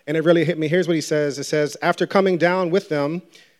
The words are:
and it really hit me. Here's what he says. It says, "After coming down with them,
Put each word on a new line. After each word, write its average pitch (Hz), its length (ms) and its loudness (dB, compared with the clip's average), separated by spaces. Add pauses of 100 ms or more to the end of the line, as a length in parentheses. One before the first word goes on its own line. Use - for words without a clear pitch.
and 151 80 -4
it 156 100 0
really 170 200 4
hit 160 140 -2
me. 156 100 -2
Here's 170 180 0
what 170 80 0
he 156 60 0
says. 147 380 -2
It 139 60 -8
says, 151 360 -2
"After 170 260 0
coming 190 300 2
down 175 320 0
with 190 220 -2
them, 151 320 -2 (380)